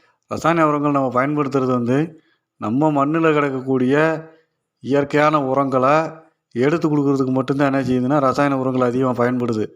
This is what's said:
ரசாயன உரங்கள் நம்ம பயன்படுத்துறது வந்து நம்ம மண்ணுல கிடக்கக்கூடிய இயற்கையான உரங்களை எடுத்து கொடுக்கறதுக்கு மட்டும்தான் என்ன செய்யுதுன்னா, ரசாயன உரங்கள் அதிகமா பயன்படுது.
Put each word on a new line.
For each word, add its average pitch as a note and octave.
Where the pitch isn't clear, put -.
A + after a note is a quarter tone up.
ரசாயன D#3
உரங்கள் D3
நம்ம C3
பயன்படுத்துறது C#3
வந்து B2+
நம்ம C#3
மண்ணுல D#3+
கிடக்கக்கூடிய C#3
இயற்கையான C#3+
உரங்களை C3+
எடுத்து D#3
கொடுக்கறதுக்கு C#3
மட்டும்தான் C3+
என்ன C3+
செய்யுதுன்னா, B2+
ரசாயன C#3
உரங்கள் B2+
அதிகமா B2
பயன்படுது. A#2+